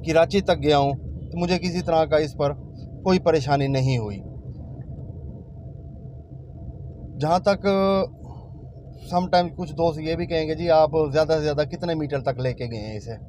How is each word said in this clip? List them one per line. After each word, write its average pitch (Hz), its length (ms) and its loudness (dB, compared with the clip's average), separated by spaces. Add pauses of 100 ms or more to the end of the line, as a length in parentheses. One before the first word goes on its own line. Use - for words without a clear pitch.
कराची 165 340 6
तक 180 180 2
गया 147 180 6
हूँ, 139 160 4 (380)
तो 165 80 -6
मुझे 175 200 2
किसी 175 220 -2
तरह 160 240 4
का 151 140 4
इस 151 160 0
पर 143 180 0 (520)
कोई 180 160 4
परेशानी 143 480 4
नहीं 131 300 2
हुई। 104 200 -4 (3000)
जहाँ 160 320 2
तक 196 180 2 (1400)
sometimes 180 460 2
कुछ 175 160 -6
दोस्त 160 280 0
ये 160 160 -2
भी 170 100 -4
कहेंगे, 160 280 0
"जी, 165 140 -2
आप 156 220 8 (200)
ज़्यादा 156 260 4
से 156 60 0
ज़्यादा 151 220 2
कितने 170 300 -2
मीटर 143 280 -2
तक 127 180 0
लेके 127 280 -2
गए 117 80 -6
हैं 107 200 -8
इसे?" 110 200 -10 (120)